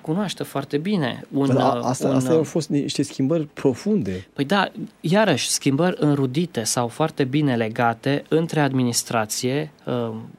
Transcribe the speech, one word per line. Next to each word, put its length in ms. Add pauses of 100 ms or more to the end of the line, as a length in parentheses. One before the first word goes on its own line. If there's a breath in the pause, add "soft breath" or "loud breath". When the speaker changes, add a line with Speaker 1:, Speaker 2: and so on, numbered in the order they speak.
Speaker 1:
cunoaște 400
foarte 360
bine 540
un, 140
Speaker 2:
Dar 140
a-, 180
Speaker 1:
uh, 60
Speaker 2:
asta, 240
Speaker 1:
un, 60
Speaker 2:
astea 180
au 80
Speaker 1:
uh, 60
Speaker 2:
fost 220
niște 340
schimbări 500
profunde. 800
Speaker 1:
Păi 120
da, 260 (300)
iarăși, 480
schimbări 500
înrudite 640
sau 260
foarte 360
bine 320
legate 720
între 320
administrație, 1120 (140)
uh, 240 (280)